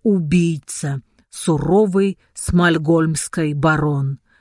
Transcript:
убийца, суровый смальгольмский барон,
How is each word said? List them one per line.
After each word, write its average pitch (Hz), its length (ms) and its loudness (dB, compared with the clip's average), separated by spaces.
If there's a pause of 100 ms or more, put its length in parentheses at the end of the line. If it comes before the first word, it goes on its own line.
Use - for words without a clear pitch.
убийца, 165 960 -2 (300)
суровый 190 880 0 (160)
смальгольмский 160 1160 0
барон, 147 640 0 (220)